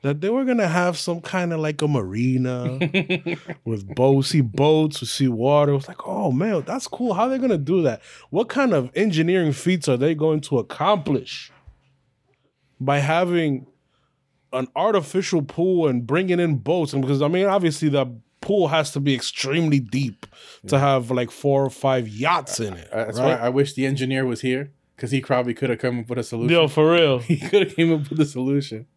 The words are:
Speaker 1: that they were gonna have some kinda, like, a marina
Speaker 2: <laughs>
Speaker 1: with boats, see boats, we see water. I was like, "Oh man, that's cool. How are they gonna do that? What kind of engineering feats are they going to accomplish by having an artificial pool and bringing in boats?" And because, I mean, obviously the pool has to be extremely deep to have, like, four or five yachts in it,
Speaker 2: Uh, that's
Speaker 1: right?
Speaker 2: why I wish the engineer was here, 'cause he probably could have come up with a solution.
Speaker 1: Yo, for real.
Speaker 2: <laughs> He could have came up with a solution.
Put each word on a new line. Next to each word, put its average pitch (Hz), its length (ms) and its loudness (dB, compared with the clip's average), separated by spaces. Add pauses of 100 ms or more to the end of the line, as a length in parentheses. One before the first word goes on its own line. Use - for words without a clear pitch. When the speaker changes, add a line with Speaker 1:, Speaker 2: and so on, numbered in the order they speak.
Speaker 1:
that 143 200 -2
they 196 80 -2
were 254 160 0
gonna 233 220 2
have 175 300 0
some 170 240 -6
kinda, 175 360 -4
like, 156 240 -2
a 151 60 2
marina 127 920 0
Speaker 2:
<laughs> 170 840 -4
Speaker 1:
with 101 300 -6
boats, 135 340 4
see 156 120 4
boats, 147 600 2
we 117 60 -8
see 139 200 0
water. 143 440 2
I 143 40 2
was 139 120 -4
like, - 200 -16
"Oh 190 240 -2
man, 165 340 0
that's 247 220 -6
cool. 240 280 -4
How 208 80 0
are 254 60 0
they 269 100 -2
gonna 247 180 2
do 165 260 0
that? 120 180 0 (280)
What 226 200 0
kind 254 240 2
of 131 220 0
engineering 170 580 2
feats 175 360 0
are 123 80 2
they 151 160 2
going 156 280 0
to 139 180 -2
accomplish 147 920 -2 (1300)
by 143 200 0
having 160 680 0 (880)
an 127 220 -4
artificial 185 680 0
pool 170 460 0
and 120 180 0
bringing 175 340 0
in 165 180 2
boats?" 147 360 -2
And 139 80 0
because, 135 200 0
I 147 80 2
mean, 185 180 2
obviously 170 420 2
the 139 160 2 (360)
pool 196 260 2
has 151 240 2
to 147 80 -4
be 139 160 2
extremely 147 640 0
deep 123 480 -4 (400)
to 139 100 2
have, 135 320 2
like, 123 220 -2
four 139 340 0
or 131 60 -4
five 131 360 0
yachts 127 520 -2
in 101 160 -6
it, 90 180 -18
Speaker 2:
Uh, 110 120 -2
that's 110 120 -8
Speaker 1:
right? 123 220 2
Speaker 2:
why 117 80 -4
I - 20 2
wish 139 240 -2
the 135 140 -2
engineer 135 360 -2
was 120 180 -4
here, 131 300 -4 (260)
'cause 120 120 -8
he 135 100 0
probably 123 360 0
could 127 160 -2
have 113 80 -2
come 123 220 -4
up 113 80 -12
with 123 100 -4
a 113 40 -6
solution. 147 300 -2
Speaker 1:
Yo, 165 140 4
for 156 260 4
real. 151 260 4
Speaker 2:
<laughs> - 0 -
He 143 180 0
could 202 260 2
have 196 120 -4
came 165 160 2
up 147 160 0
with 156 120 -4
a 147 60 6
solution. 135 600 -4 (120)